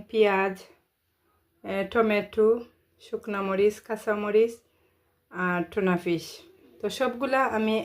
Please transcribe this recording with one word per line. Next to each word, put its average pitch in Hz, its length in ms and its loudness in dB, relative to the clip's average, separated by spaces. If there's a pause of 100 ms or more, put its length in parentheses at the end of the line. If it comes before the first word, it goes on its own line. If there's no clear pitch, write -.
পেঁয়াজ, 196 500 2 (1080)
এ, 196 100 -6 (140)
টমেটো, 214 600 2 (540)
শুকনা 208 400 -8
মরিচ, 196 380 2
কাঁচা 214 360 -4
মরিচ 214 380 2 (800)
আর 180 360 -2
টুনা 190 280 0
ফিশ। 170 280 -2 (520)
তো - 140 -8
সবগুলা 262 500 -2 (100)
আমি 220 240 0 (100)